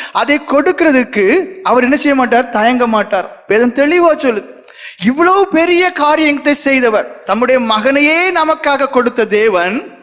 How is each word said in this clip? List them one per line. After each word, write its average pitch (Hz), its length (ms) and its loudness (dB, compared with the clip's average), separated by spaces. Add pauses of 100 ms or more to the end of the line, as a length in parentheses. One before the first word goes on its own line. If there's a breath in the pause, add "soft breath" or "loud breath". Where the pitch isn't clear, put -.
(120 loud breath)
அதை 285 280 0
கொடுக்கிறதுக்கு 285 1040 0 (160)
அவர் 240 200 2
என்ன 254 140 0
செய்ய 285 180 0
மாட்டார்? 247 360 0
தயங்க 240 360 0
மாட்டார். 208 600 -4
வேதம் 233 260 2
தெளிவா 311 400 2
சொல்லுது. 240 320 -2 (600 loud breath)
இவ்வளவு 349 440 2
பெரிய 349 440 2
காரியத்தை 294 600 0
செய்தவர், 254 680 -2
தம்முடைய 247 360 0
மகனையே 285 760 0
நமக்காக 302 500 -2
கொடுத்த 240 380 0
தேவன், 208 680 -2 (100)